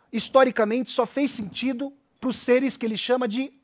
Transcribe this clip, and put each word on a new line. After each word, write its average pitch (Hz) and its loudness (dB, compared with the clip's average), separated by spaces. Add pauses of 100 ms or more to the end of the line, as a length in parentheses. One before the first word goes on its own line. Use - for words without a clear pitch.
(120)
historicamente, 233 2
só 240 0
fez 277 -2
sentido 247 -6 (300)
pros 247 -2
seres 254 2
que - -6
ele 220 -4
chama 247 0
de 254 -4 (140)